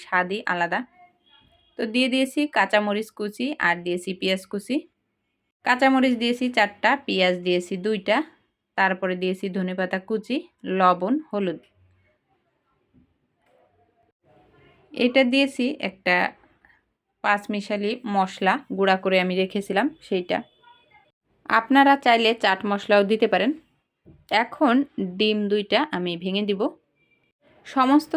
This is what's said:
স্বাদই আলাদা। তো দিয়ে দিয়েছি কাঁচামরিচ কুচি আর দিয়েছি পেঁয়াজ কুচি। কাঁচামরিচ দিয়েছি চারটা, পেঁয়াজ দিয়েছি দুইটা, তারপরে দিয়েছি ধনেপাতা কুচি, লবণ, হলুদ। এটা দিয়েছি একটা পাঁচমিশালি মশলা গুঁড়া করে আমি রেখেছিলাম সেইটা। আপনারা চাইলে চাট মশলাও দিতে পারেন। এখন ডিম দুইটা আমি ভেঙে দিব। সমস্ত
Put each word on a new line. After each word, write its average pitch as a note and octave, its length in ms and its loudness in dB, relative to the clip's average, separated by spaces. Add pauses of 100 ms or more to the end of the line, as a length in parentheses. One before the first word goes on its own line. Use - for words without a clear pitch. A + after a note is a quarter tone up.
স্বাদই F3+ 360 -2 (140)
আলাদা। F3 280 -2 (960)
তো - 40 -4 (120)
দিয়ে B3+ 180 4
দিয়েছি C4 280 0 (160)
কাঁচামরিচ G#3 520 0 (100)
কুচি G#3 280 -6 (200)
আর F3 160 2
দিয়েছি F3 280 -4 (100)
পেঁয়াজ F#3+ 260 -2
কুচি। G#3 300 -6 (880)
কাঁচামরিচ C4 580 2
দিয়েছি A#3+ 220 -2 (120)
চারটা, G#3 340 0 (160)
পেঁয়াজ F#3 280 2 (120)
দিয়েছি F3+ 300 0
দুইটা, G3+ 400 -2 (600)
তারপরে F#3+ 380 0
দিয়েছি F#3 300 -4 (100)
ধনেপাতা F#3 420 -4 (100)
কুচি, G#3+ 280 -4 (420)
লবণ, F3+ 360 2 (140)
হলুদ। G3 320 -4 (3250)
এটা B3 300 2 (100)
দিয়েছি C4+ 320 2 (240)
একটা F3+ 280 -2 (1080)
পাঁচমিশালি G#3 680 -2 (220)
মশলা F#3+ 400 0 (220)
গুঁড়া F#3+ 200 2
করে F#3+ 240 0
আমি F3+ 220 -2
রেখেছিলাম G3 460 -2 (200)
সেইটা। F3+ 300 -2 (1200)
আপনারা C4+ 340 4 (120)
চাইলে A#3 260 4 (120)
চাট F#3+ 180 2 (100)
মশলাও G3+ 400 2
দিতে A3 220 2
পারেন। F#3+ 180 2 (960)
এখন B3 300 2 (440)
ডিম G#3+ 200 2 (140)
দুইটা G#3 280 0 (120)
আমি F3+ 240 -4
ভেঙে F#3 320 -4
দিব। G3 120 0 (1040)
সমস্ত C#4 500 2